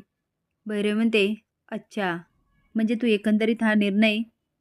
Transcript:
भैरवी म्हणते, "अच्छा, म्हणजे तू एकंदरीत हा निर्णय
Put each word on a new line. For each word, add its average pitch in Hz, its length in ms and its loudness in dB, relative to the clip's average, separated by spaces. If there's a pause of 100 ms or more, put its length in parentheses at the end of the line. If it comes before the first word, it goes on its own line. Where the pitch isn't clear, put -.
(640)
भैरवी 208 280 -4
म्हणते, 220 400 0 (380)
"अच्छा, 208 440 -6 (600)
म्हणजे 220 200 0
तू 240 120 -2
एकंदरीत 220 560 0
हा 214 100 2
निर्णय 208 460 2 (420)